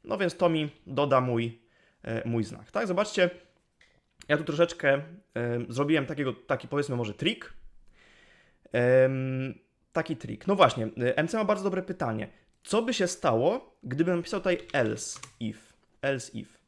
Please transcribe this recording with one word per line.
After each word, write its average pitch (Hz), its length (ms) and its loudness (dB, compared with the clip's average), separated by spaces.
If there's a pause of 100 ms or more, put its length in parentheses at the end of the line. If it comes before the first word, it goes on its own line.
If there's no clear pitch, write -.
No - 140 -4
więc 185 200 -2
to 175 120 4
mi 156 220 0 (160)
doda 135 340 2
mój, 117 400 -2 (420)
e, 113 260 -6
mój 117 140 0
znak. 104 280 -10
Tak, 214 160 -2
zobaczcie, 185 420 2 (960)
ja 151 100 2
tu 160 60 -4
troszeczkę, 151 500 2
e, 143 100 0 (680)
zrobiłem 143 360 2
takiego, 139 280 -4
taki, - 340 -6
powiedzmy, 143 280 -2
może 113 180 -4
trik. - 400 -4 (1200)
Em, 131 880 4 (340)
taki 160 240 -2
trik. - 300 -8
No 202 80 4
właśnie, 127 300 4
e, 123 320 -2
M 160 100 0
C 220 100 -4
ma 214 80 0
bardzo 196 180 0
dobre 185 180 -2
pytanie. 120 480 -6 (340)
Co 220 180 0
by 233 120 -2
się 185 140 0
stało, 151 760 0
gdybym 165 340 0
napisał 175 220 -4
tutaj 180 180 0 (160)
else - 460 -2 (200)
if? 110 200 -6 (420)
Else 135 300 -4
if. - 260 -12 (100)